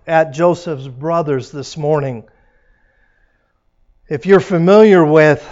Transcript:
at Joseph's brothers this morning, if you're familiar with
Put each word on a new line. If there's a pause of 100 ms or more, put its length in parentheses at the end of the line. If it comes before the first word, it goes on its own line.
at
Joseph's
brothers
this
morning, (1900)
if
you're
familiar
with